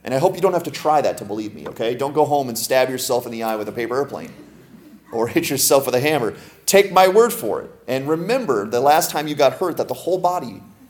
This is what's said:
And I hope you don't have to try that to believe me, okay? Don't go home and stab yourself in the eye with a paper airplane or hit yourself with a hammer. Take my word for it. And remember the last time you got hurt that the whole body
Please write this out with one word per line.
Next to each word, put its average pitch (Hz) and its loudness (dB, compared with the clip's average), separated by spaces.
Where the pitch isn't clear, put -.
And 110 -6
I 135 0
hope 160 2
you - -6
don't 185 2
have 175 0
to 147 -6
try 151 0
that 92 -2
to 104 -12
believe 104 -8
me, 76 -14
okay? 117 -4
Don't 139 -4
go 151 4
home 139 -2
and 113 -8
stab 131 2
yourself 123 -2
in 117 -10
the 113 -8
eye 110 -2
with 104 -6
a - -10
paper 113 -4
airplane 104 -6
or 113 0
hit - 0
yourself 135 4
with 123 -2
a 123 4
hammer. 139 0
Take 196 4
my 185 8
word 220 6
for 92 -4
it. - -16
And 135 -4
remember 165 0
the 120 0
last 151 4
time 156 -4
you 147 -6
got 135 4
hurt 165 -4
that - -2
the 127 -8
whole 170 -2
body 147 -4